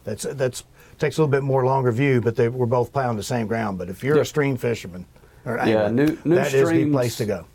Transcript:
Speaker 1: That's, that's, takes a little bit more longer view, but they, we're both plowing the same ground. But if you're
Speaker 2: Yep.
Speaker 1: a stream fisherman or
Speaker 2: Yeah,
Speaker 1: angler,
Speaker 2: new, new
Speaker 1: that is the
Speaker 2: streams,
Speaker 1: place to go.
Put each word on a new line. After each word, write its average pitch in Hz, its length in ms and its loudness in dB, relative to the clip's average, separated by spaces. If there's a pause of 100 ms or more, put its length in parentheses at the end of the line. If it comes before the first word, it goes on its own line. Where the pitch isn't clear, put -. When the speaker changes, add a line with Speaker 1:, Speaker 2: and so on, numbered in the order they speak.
Speaker 1:
That's, 107 200 -8
that's, 139 400 -4 (360)
takes 151 180 -2
a 160 40 2
little 147 100 2
bit 139 120 2
more 135 220 2
longer 131 260 2
view, 127 300 2
but 110 140 0
they, 120 120 2
we're 127 180 -2
both 123 280 0
plowing 123 240 -2
the 101 60 -6
same 117 240 -2
ground. 107 300 -4
But 90 120 -8
if 92 140 -10
you're 143 120 2
Speaker 2:
Yep. 143 80 4
Speaker 1:
a - 20 0
stream 139 320 -2
fisherman 95 480 -6 (400)
or 120 120 -4
Speaker 2:
Yeah, - 280 2
Speaker 1:
angler, 104 60 0
Speaker 2:
new, 147 320 2
new 160 120 2
Speaker 1:
that 143 120 2
is 135 60 -2
the 135 140 4
Speaker 2:
streams, 156 260 2
Speaker 1:
place 123 240 0
to 120 80 -2
go. 95 300 -4